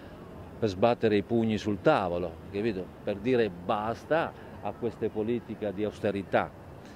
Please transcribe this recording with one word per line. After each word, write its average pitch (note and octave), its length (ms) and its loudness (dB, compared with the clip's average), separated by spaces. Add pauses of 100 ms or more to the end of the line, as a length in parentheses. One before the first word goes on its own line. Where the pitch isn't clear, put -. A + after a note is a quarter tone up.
(600)
per A2+ 100 2
sbattere G#2+ 460 4
i G2+ 80 6
pugni A2+ 340 2
sul G2+ 240 -2
tavolo, F2+ 500 2 (200)
capito? G2+ 340 0 (180)
Per G#2 140 -2
dire A#2 320 2
basta A2 840 0 (280)
a G2+ 100 -4
queste A2 380 -2
politiche G#2+ 640 -2
di G2+ 100 -2
austerità, G2 680 0 (460)